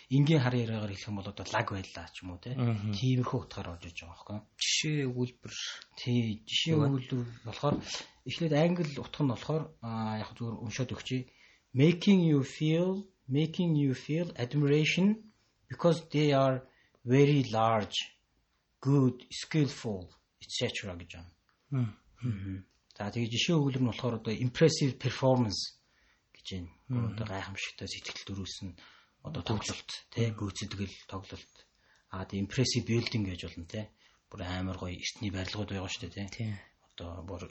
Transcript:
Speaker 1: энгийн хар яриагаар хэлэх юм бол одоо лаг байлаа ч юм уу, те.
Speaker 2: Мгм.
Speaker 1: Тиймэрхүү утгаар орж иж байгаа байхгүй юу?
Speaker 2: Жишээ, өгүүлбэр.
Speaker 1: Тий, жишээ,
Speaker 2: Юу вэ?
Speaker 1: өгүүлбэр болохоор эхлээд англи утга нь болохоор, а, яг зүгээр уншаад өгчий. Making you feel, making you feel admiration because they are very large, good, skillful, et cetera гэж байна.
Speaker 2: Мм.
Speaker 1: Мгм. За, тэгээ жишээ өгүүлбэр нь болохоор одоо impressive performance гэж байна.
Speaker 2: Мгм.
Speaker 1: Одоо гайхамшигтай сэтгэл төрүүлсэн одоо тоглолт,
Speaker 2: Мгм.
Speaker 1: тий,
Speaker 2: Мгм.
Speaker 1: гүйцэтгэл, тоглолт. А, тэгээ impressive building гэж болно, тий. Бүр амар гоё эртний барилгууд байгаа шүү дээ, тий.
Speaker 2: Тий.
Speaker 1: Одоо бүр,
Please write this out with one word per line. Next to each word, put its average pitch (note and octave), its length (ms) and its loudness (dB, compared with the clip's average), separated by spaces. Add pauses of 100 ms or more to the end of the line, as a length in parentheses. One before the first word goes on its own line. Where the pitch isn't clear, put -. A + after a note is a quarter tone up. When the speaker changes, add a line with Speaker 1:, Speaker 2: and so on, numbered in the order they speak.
(100)
Speaker 1:
энгийн C#3+ 320 6
хар B2 120 2
яриагаар A2 360 0
хэлэх F#2+ 180 -8
юм G#2 80 -4
бол G2 100 -8
одоо G2 220 -10
лаг A2 220 0
байлаа F#2 360 -8
ч - 160 -20
юм F#2 80 -10
уу, F2+ 80 -12
те. B2 160 -12
Speaker 2:
Мгм. A2 380 0
Speaker 1:
Тиймэрхүү B2 480 2
утгаар - 300 -10
орж E2+ 160 -12
иж E2+ 120 -14
байгаа E2+ 160 -16
байхгүй - 220 -14
юу? G#2+ 80 -12 (140)
Speaker 2:
Жишээ, - 400 0 (120)
өгүүлбэр. B2 440 -6 (420)
Speaker 1:
Тий, A#2+ 240 2 (240)
жишээ, - 260 -2
Speaker 2:
Юу D#3 120 6
вэ? C#3+ 40 4
Speaker 1:
өгүүлбэр B2+ 400 -2 (200)
болохоор C#3+ 300 -2 (500)
эхлээд D3+ 280 -2
англи E3 460 2
утга - 240 -4
нь B2+ 80 2
болохоор, D3+ 300 -2 (160)
а, A2 400 -4
яг G2+ 160 -8
зүгээр A#2 260 -6
уншаад A#2 320 -4
өгчий. B2+ 300 -4 (520)
Making F3 520 8
you C#3+ 160 6
feel, E3+ 640 0 (200)
making D#3+ 480 2
you C#3+ 200 4
feel D#3+ 400 -2
admiration D3 720 4 (640)
because E3 280 2 (120)
they D3 200 4
are C3+ 320 4 (420)
very C#3 460 8
large, A2 460 2 (840)
good, C3+ 480 4
skillful, A2 760 -2 (320)
et - 100 -20
cetera G2+ 460 -4
гэж E2+ 160 -14
байна. E2+ 200 -16 (400)
Speaker 2:
Мм. B2 200 0 (320)
Speaker 1:
Мгм. G2 340 -4 (420)
За, G#2 100 -6
тэгээ A#2 240 -2
жишээ A#2+ 240 0
өгүүлбэр C#3 240 0
нь B2 80 2
болохоор A2+ 300 -2
одоо A2 160 -4
impressive B2+ 640 2
performance B2 800 0 (560)
гэж - 180 -20
байна. F2 180 -8 (180)
Speaker 2:
Мгм. A#2+ 260 0
Speaker 1:
Одоо A2 120 -4
гайхамшигтай G2 600 -8
сэтгэл - 400 -10
төрүүлсэн G2 400 -8 (560)
одоо G2+ 180 -8
тоглолт, - 460 -4
Speaker 2:
Мгм. - 220 -14
Speaker 1:
тий, A2+ 180 0
Speaker 2:
Мгм. G#2+ 80 -6
Speaker 1:
гүйцэтгэл, G2 600 -6 (100)
тоглолт. - 480 -14 (580)
А, F#2+ 140 -8
тэгээ G2 180 -2
impressive B2 400 0
building A2+ 400 0
гэж F#2 220 -4
болно, E2+ 180 -12
тий. G#2+ 200 -8 (440)
Бүр G2+ 140 -14
амар F#2 340 -4
гоё F2+ 220 -6
эртний - 320 -6
барилгууд F#2+ 400 -4
байгаа F#2+ 180 -4
шүү - 140 -8
дээ, F2 100 -10
тий. G2+ 160 -8
Speaker 2:
Тий. A2 240 -4 (480)
Speaker 1:
Одоо E2+ 240 -10
бүр, F2+ 160 -10 (100)